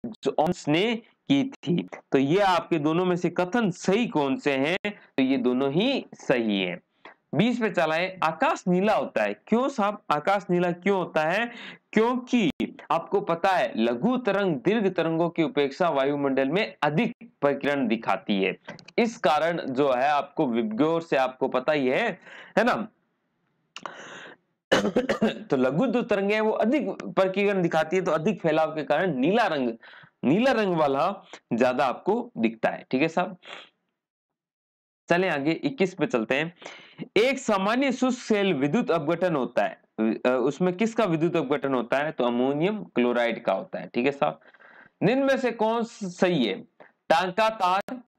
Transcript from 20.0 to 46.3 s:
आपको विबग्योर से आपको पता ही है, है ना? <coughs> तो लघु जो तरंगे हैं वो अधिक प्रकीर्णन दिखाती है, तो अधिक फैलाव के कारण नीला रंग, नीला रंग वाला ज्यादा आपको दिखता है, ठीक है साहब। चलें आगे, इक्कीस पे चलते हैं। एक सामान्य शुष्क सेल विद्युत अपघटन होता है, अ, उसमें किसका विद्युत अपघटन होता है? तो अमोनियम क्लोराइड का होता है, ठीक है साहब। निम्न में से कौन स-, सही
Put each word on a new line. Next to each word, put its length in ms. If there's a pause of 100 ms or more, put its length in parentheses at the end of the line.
आपको 380
विबग्योर 540
से 160
आपको 300
पता 240
ही 160
है, 320 (380)
है 60
ना? 240 (1900)
<coughs> 560
तो 280
लघु 300
जो 140
तरंगे 320
हैं 80
वो 100
अधिक 380
प्रकीर्णन 720
दिखाती 340
है, 60
तो 100
अधिक 300
फैलाव 340
के 80
कारण 320
नीला 320
रंग, 260 (500)
नीला 280
रंग 240
वाला 520 (260)
ज्यादा 320
आपको 520
दिखता 320
है, 220
ठीक 100
है 60
साहब। 300 (1700)
चलें 200
आगे, 220
इक्कीस 420
पे 120
चलते 300
हैं। 220 (600)
एक 220
सामान्य 520
शुष्क 280
सेल 340
विद्युत 380
अपघटन 440
होता 280
है, 180 (180)
अ, 440
उसमें 300
किसका 320
विद्युत 300
अपघटन 380
होता 240
है? 140
तो 120
अमोनियम 600
क्लोराइड 600
का 100
होता 260
है, 140
ठीक 120
है 60
साहब। 280 (640)
निम्न 200
में 140
से 140
कौन 320
स-, 360
सही 260